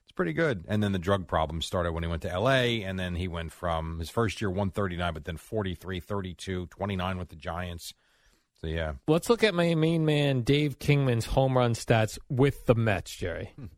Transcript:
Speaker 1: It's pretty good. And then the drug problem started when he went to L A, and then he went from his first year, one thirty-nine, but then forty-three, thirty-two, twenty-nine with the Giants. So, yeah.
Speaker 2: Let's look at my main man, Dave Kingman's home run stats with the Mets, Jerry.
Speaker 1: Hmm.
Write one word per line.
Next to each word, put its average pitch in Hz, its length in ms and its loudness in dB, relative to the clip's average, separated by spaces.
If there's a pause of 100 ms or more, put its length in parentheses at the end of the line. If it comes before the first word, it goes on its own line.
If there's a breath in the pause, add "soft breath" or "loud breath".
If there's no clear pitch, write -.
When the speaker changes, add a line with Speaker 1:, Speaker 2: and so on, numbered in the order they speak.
Speaker 1:
It's - 80 -20
pretty 170 200 -2
good. 147 360 0
And 104 140 2
then 101 100 2
the 92 80 0
drug 92 260 2
problem 80 340 0
started 85 320 -2
when 82 120 -4
he 85 40 -2
went 82 140 -4
to 87 80 -4
L 95 180 0
A, 120 340 2
and 95 160 -6
then 90 180 -4
he 90 120 -2
went 82 240 -8
from 82 460 -4
his 82 100 -6
first - 320 -2
year, 101 100 -2
one 95 200 -2
thirty-nine, 87 440 -2
but 78 100 -10
then 82 120 -8
forty-three, 92 640 -6
thirty-two, 92 680 -6
twenty-nine 92 520 -4
with 90 100 -8
the 82 80 -16
Giants. 87 560 -8 (680)
So, 80 80 -6
yeah. 80 260 -2 (120)
Speaker 2:
Let's 160 220 2
look 233 160 4
at 202 100 4
my 170 200 4
main 160 320 2
man, 143 360 2
Dave 139 360 2
Kingman's 135 480 2
home 131 300 2
run 120 180 4
stats 110 440 2 (120)
with 135 360 2
the 120 80 8
Mets, 110 400 0
Jerry. 85 420 -8
Speaker 1:
Hmm. 127 100 -12 (120)